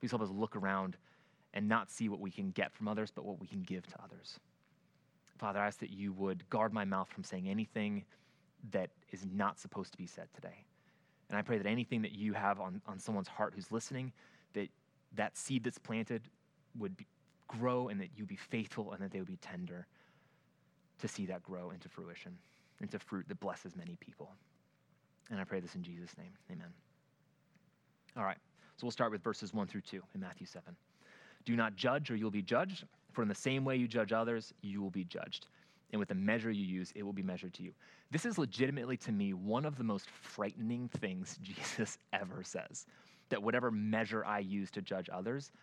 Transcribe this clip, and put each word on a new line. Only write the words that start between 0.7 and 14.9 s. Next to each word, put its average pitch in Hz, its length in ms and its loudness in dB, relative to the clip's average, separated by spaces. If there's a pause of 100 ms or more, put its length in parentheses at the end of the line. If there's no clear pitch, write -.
and 104 140 2
not 110 220 4
see 113 180 0
what 101 120 -2
we 98 100 -2
can 98 200 -2
get 95 240 2
from 107 140 -2
others, 107 220 0
but - 140 -8
what 95 140 -6
we 92 80 -10
can 95 160 -4
give 90 240 -4
to - 160 -14
others. - 360 -14 (1000)
Father, 101 220 2
I 104 60 6
ask 104 120 0
that 87 120 -6
you 98 220 -2
would 92 380 0
guard 110 220 4
my 107 120 2
mouth 95 240 2
from - 160 -8
saying 92 240 -2
anything 104 560 0 (640)
that 92 200 2 (200)
is 95 140 -8
not 98 340 2
supposed - 340 -8
to - 60 -18
be 90 80 -6
said 85 280 -12
today. - 300 -14 (680)
And 101 80 2
I 104 40 2
pray 117 140 4
that 101 100 2
anything 113 360 2
that 107 100 -2
you 104 220 0
have 98 260 4
on, 92 260 -4
on 95 120 -6
someone's 98 300 0
heart - 260 0
who's 95 180 -6
listening, 127 400 -2 (400)
that 101 160 -2 (460)